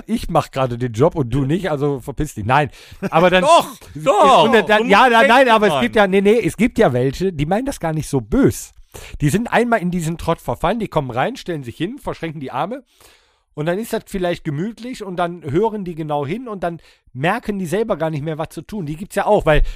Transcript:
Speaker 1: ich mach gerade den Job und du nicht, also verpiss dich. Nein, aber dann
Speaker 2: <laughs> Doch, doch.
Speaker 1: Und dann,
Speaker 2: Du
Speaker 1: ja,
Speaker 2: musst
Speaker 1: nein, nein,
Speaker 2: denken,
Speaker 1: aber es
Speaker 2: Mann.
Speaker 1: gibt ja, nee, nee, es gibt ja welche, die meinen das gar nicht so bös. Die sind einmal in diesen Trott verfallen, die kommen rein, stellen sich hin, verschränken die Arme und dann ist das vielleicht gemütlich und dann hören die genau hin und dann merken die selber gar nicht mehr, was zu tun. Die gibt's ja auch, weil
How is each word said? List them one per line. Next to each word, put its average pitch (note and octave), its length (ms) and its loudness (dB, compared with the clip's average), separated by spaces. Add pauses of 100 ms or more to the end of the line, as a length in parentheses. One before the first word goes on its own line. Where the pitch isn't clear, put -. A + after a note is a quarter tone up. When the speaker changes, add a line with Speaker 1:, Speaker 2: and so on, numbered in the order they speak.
Speaker 1:
ich - 240 -4
mach - 220 -2
gerade B2+ 260 -2
den A#2+ 160 -6
Job D3 220 2
und C3+ 180 -2
du C#3+ 100 0
nicht, E3+ 260 -2
also C#3+ 300 -2
verpiss D3 360 -8
dich. G2+ 100 -8
Nein, C#3 240 2 (400)
aber E3+ 200 4
dann F#3 120 4
Speaker 2:
<laughs> - 20 0
Doch, D#4 240 4 (280)
doch. A3 500 4
Speaker 1:
Und A3 80 4 (160)
dann, G#3+ 140 4
Speaker 2:
Du A#3+ 60 -2
Speaker 1:
ja, G3 100 6
Speaker 2:
musst B3+ 120 6
Speaker 1:
nein, A3+ 160 6
nein, A#3 120 6
Speaker 2:
denken, B3+ 120 6
Speaker 1:
aber G#3+ 160 6
es F#3 60 2
Speaker 2:
Mann. C3+ 80 0
Speaker 1:
gibt A#3+ 160 -2
ja, G3+ 100 6
nee, F#3+ 140 2
nee, G#3 180 4
es D#3 160 -2
gibt A3+ 220 0
ja F#3+ 160 4
welche, C#3 400 -2
die C#3+ 120 -4
meinen G3+ 200 -2
das C4+ 160 -8
gar E3 100 -4
nicht D#3 160 -4
so C3+ 140 -2
bös. C3+ 500 0 (500)
Die D3 80 2
sind G#3+ 240 -2
einmal A3+ 280 2
in F3 100 -2
diesen E3 260 -4
Trott - 240 -4
verfallen, E3+ 380 -4
die G3 80 -4
kommen C3+ 240 -4
rein, D3+ 240 -2
stellen E3 280 -8
sich A#2 140 -12
hin, A3+ 220 -8
verschränken E3 420 -10
die B2+ 100 -12
Arme F3+ 320 -6 (680)
und D3+ 140 -6
dann F3 100 0
ist A3+ 160 -8
das A3 140 -4
vielleicht F3 360 -4
gemütlich G#3+ 600 -8
und F#3 140 -10
dann F3 260 -6
hören G3+ 420 -2
die F3 80 -8
genau D3+ 320 -4
hin A3+ 220 -8
und G#3 160 -10
dann E3+ 160 -6 (340)
merken G3 460 -4
die F#3 80 -4
selber G#3 300 -2
gar D#3+ 120 -4
nicht D3+ 140 -6
mehr, D#3 160 -6
was D#3+ 100 -8
zu D#3+ 140 -14
tun. G3+ 240 -10
Die D#3 80 -8
gibt's - 200 -14
ja G3 120 -2
auch, G3+ 180 2
weil D3+ 160 6 (140)